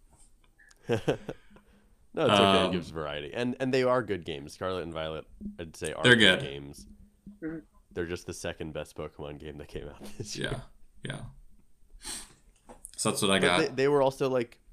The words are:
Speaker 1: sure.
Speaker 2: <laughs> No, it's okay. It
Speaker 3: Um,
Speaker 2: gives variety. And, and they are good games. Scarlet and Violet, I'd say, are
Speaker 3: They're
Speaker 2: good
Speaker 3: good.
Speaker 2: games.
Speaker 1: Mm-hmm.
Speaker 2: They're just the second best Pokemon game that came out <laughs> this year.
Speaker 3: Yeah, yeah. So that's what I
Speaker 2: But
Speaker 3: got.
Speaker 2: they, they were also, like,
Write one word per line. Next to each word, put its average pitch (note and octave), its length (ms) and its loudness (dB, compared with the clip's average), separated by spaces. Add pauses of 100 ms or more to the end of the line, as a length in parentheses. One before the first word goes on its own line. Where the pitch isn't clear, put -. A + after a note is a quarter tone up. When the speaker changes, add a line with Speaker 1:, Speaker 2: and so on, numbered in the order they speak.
(1080)
Speaker 1:
sure. B2 120 0
Speaker 2:
<laughs> - 100 -12 (880)
No, D#3+ 100 2
it's G#2+ 80 6
okay. G2 260 8
It F#2 60 2
Speaker 3:
Um, F2+ 40 0
Speaker 2:
gives F2 200 -4
variety. D2 440 -6
And, B2 240 -2
and C3 160 0
they C3 80 4
are B2+ 180 4
good G2 240 -4
games. D2 280 -8
Scarlet F#2 320 -4
and E2+ 100 -8
Violet, D#2+ 300 -6 (340)
I'd E2 160 -12
say, D#2 180 -6
are - 120 -4
Speaker 3:
They're B2 100 10
Speaker 2:
good G2+ 240 8
Speaker 3:
good. - 100 -6
Speaker 2:
games. C#2+ 380 -12 (560)
Speaker 1:
Mm-hmm. D#3+ 160 -8 (320)
Speaker 2:
They're F2+ 160 -6
just E2+ 220 -8
the F2+ 40 -10
second E2 400 -8
best D2+ 240 -10
Pokemon D2+ 440 -10
game D2 180 -12
that D2 80 -14
came C#2+ 220 -12
out C#2+ 120 -18 (100)
<laughs> - 80 -14
this - 180 -10
year. - 260 -6 (400)
Speaker 3:
Yeah, - 100 -8
yeah. - 1600 -16 (200)
So - 140 0
that's G2+ 100 -2
what G2 120 4
I F#2+ 80 6
Speaker 2:
But F#2+ 60 6
Speaker 3:
got. F2+ 120 6
Speaker 2:
they, D#3+ 80 4 (160)
they C#3 60 6
were C#3+ 120 6
also, C3+ 300 2
like, B2 300 -2 (120)